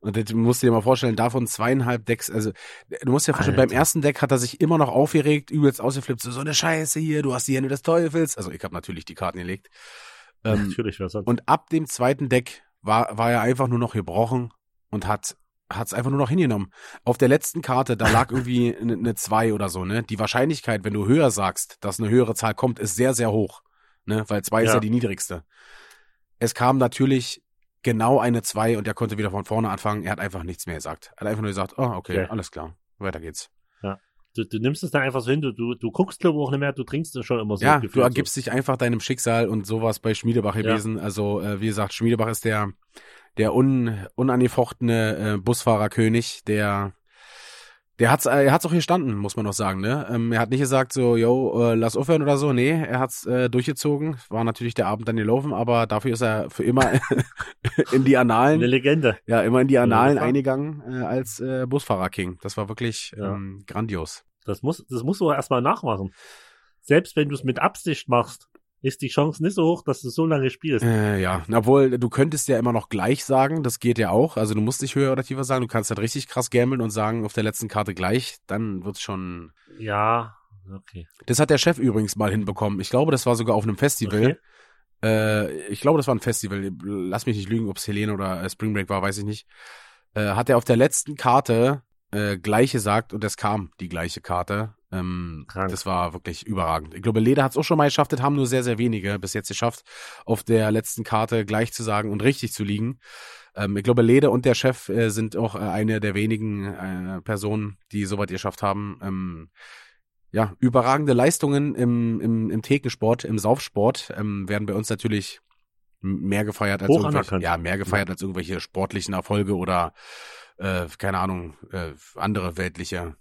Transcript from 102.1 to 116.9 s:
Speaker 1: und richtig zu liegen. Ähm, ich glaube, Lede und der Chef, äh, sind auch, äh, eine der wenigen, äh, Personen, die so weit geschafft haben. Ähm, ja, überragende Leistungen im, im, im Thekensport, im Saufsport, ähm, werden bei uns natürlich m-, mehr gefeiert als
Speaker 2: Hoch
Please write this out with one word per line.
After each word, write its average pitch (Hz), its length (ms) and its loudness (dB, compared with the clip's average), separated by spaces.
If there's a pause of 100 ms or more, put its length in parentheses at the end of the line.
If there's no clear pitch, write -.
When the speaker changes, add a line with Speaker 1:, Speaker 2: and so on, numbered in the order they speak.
Speaker 1:
und 101 100 -4
richtig 123 300 0
zu - 140 -6
liegen. 107 340 -4 (560)
Ähm, 101 220 -2
ich 101 60 -4
glaube, 120 180 4
Lede 127 300 8
und 120 140 2
der 123 100 4
Chef, - 340 -2
äh, 113 200 2
sind 110 280 -4
auch, 110 180 -2
äh, 101 40 -8
eine 107 420 0
der 104 140 -2
wenigen, 107 500 -2
äh, 92 560 -8
Personen, 104 560 -4 (160)
die 104 120 -2
so 98 120 -4
weit 98 120 -2
geschafft 92 320 -6
haben. 101 400 -4
Ähm, 92 480 -8 (840)
ja, 104 280 0
überragende 131 540 4
Leistungen 143 640 2
im, 117 460 0
im, 113 280 0
im 107 120 -2
Thekensport, 120 640 0
im 110 120 -2
Saufsport, 107 800 0
ähm, 101 300 -6
werden 104 180 -2
bei 101 80 -4
uns 107 160 -4
natürlich 107 520 -4 (600)
m-, 95 200 -4
mehr 101 240 0
gefeiert 101 360 -2
als 98 80 -2
Speaker 2:
Hoch 156 100 6